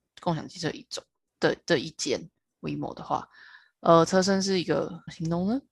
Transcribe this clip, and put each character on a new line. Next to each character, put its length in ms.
共 140
享 140
机 120
车 120
一 180
种 140
的， 160
的 120
一 140
间。 360
WeMo 320
的 100
话， 240
呃， 260
车 160
身 180
是 200
一 40
个， 440
形 200
容 200
呢， 120